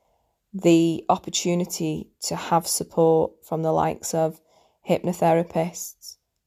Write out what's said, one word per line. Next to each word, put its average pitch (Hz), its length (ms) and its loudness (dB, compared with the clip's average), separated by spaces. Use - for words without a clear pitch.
the 165 560 4
opportunity 175 1000 -4
to - 160 -6
have 170 280 0
support - 800 0
from 160 160 -6
the 160 120 0
likes 160 400 -2
of 160 260 -2
hypnotherapists, 170 1300 -2